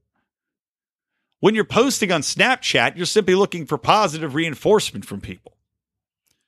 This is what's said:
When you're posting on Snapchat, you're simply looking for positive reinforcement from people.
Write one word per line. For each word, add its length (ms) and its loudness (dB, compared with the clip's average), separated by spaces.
When 160 4
you're 100 0
posting 460 0
on 100 0
Snapchat, 760 0
you're 80 -6
simply 300 2
looking 300 -2
for 120 -4
positive 580 0
reinforcement 720 -2
from 160 -12
people. 360 -18